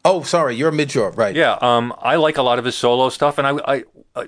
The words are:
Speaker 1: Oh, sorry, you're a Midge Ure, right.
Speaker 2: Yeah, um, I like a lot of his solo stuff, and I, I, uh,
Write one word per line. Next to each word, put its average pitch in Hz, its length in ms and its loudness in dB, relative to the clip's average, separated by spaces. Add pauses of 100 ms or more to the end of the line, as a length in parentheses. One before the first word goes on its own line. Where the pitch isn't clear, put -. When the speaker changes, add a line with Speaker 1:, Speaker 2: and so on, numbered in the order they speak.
Speaker 1:
Oh, 180 160 4
sorry, 139 340 -2
you're 143 140 0
a 156 40 -4
Midge 151 200 -2
Ure, 113 180 0
right. 104 240 -2
Speaker 2:
Yeah, 143 260 2
um, 120 360 0
I 139 200 0
like 156 200 2
a 139 60 0
lot 123 160 2
of 117 60 -4
his 123 100 -4
solo 127 340 2
stuff, 143 300 -2
and 139 80 0
I, 139 40 0 (140)
I, 135 180 -2 (320)
uh, 120 120 -8